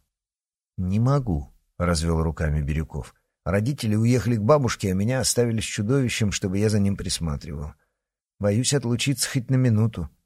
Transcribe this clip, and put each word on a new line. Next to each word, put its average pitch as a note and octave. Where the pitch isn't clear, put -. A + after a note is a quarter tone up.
"Не F#2+
могу", — A#2+
развёл E2+
руками D#2
Бирюков. D2
"Родители G#2+
уехали A#2
к G#2+
бабушке, A#2+
а -
меня A2+
оставили A#2
с -
чудовищем, A2+
чтобы F#2+
я G#2+
за G#2+
ним G2
присматривал. D2
Боюсь G#2
отлучиться B2
хоть B2+
на C3
минуту. A2+